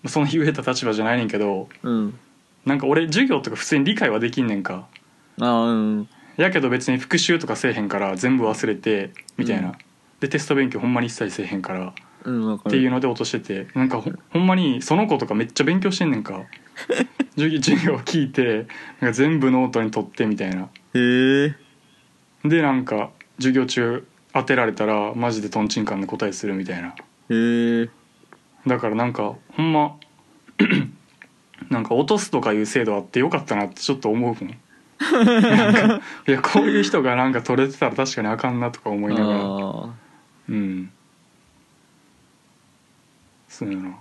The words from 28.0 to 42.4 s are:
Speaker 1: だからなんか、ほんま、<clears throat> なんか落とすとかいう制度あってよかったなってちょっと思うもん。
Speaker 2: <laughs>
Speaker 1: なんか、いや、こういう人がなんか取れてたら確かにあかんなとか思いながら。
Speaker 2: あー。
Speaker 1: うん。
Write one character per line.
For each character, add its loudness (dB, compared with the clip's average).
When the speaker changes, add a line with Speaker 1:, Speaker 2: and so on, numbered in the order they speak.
Speaker 1:
だ 2
か -2
ら -2
な 0
ん -4
か、 -4
ほ 0
ん 2
ま、 2
<clears throat> 4
な 0
ん -2
か 0
落 4
と 2
す -4
と 0
か 0
い 2
う 2
制 0
度 0
あ 0
っ -10
て -2
よ 4
か -2
っ -8
た -2
な 0
っ -8
て -16
ち -4
ょ 2
っ -12
と -2
思 0
う -8
も -10
ん。 -16
Speaker 2:
<laughs> 4
Speaker 1:
な 6
ん 8
か、 4
い 4
や、 2
こ 4
う 2
い 4
う 4
人 2
が 2
な 2
ん 2
か 0
取 2
れ 2
て -14
た 0
ら -6
確 -2
か -4
に -2
あ -2
か -2
ん -4
な -2
と -16
か -6
思 -2
い 0
な 2
が 2
ら。 0
Speaker 2:
あ -2
ー。 -6
Speaker 1:
う -4
ん。 -6